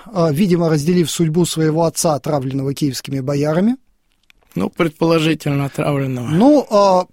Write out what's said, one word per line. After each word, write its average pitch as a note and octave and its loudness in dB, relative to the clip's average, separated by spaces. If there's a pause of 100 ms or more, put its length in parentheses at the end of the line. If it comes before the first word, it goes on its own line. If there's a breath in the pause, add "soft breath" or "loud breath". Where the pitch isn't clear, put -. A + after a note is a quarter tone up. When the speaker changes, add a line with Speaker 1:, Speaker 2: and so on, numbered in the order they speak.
Speaker 1:
а, E3+ 0
видимо, E3+ 2
разделив D#3+ 2
судьбу E3 0
своего D#3+ 0
отца, D#3+ -2
отравленного C3+ -4
киевскими C3+ -4
боярами. D#3 0 (800)
Speaker 2:
Ну, F#3+ -4
предположительно D#3 -2
отравленного. C3+ -4
Speaker 1:
Ну, A#3+ 4
а, G3 4